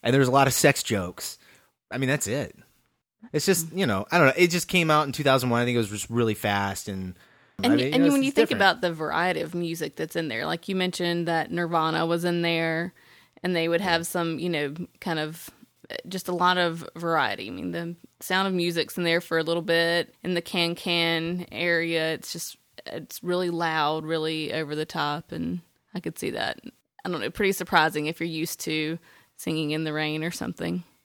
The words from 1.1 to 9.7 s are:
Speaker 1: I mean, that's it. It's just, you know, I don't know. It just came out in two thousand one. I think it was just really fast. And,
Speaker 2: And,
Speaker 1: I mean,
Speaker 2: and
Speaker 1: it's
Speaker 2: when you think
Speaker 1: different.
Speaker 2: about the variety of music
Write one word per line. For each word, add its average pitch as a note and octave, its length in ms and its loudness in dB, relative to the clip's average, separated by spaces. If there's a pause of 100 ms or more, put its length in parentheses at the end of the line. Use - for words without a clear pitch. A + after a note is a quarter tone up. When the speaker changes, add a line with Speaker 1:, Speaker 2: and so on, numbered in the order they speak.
Speaker 1:
I A2+ 80 -8
mean, C3 100 0
that's C#3+ 200 0
it. A#2 280 -4 (760)
It's D#3 140 0
just, E3 260 2
you F#3 140 0
know, G2+ 260 0
I E3+ 60 4
don't D3 100 8
know. C3+ 80 4
It F3 160 6
just F3 160 -2
came E3+ 220 4
out D3+ 160 6
in C#3 60 -6
two D3 120 -4
thousand C3 260 6
one. A#2 120 4
I - 20 4
think B2 120 0
it - 20 4
was A2 100 2
just G#2 220 -8
really A#2 240 4
fast. G2+ 540 0
And, F#2+ 260 -6 (480)
Speaker 2:
And, A#3+ 100 4
Speaker 1:
I - 40 6
mean, - 180 0
Speaker 2:
and C4+ 100 6
Speaker 1:
it's C#4+ 80 6
Speaker 2:
when C#4 100 4
you C4+ 80 0
think A3+ 200 4
Speaker 1:
different. G3+ 120 2
Speaker 2:
about F#3+ 200 4
the F3 100 0
variety D#3+ 480 0
of E3+ 160 -6
music E3 400 -4